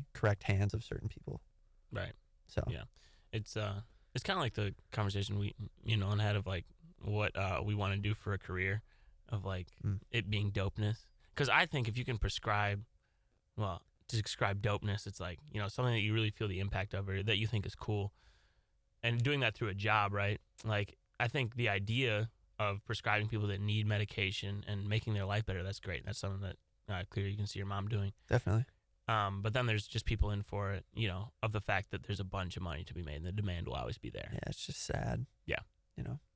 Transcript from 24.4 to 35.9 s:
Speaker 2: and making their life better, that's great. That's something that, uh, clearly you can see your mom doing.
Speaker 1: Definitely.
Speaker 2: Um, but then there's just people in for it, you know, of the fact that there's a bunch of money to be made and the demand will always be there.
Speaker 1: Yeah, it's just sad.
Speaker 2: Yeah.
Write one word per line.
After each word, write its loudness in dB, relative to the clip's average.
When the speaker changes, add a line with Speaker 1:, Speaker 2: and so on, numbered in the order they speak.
Speaker 2:
and -2
making 2
their 0
life 0
better, -2
that's -4
great. -6
That's -4
something -4
that, -6
uh, -2
clearly -2
you -2
can -2
see -8
your -4
mom -2
doing. 0
Speaker 1:
Definitely. 4
Speaker 2:
Um, 2
but 0
then 2
there's 2
just -4
people 4
in 0
for -2
it, -6
you 0
know, -4
of 0
the 0
fact 0
that -6
there's -2
a -2
bunch -4
of -4
money -4
to -10
be -6
made -6
and -6
the -2
demand 0
will -2
always -4
be -10
there. -8
Speaker 1:
Yeah, -4
it's -6
just -6
sad. -2
Speaker 2:
Yeah. 0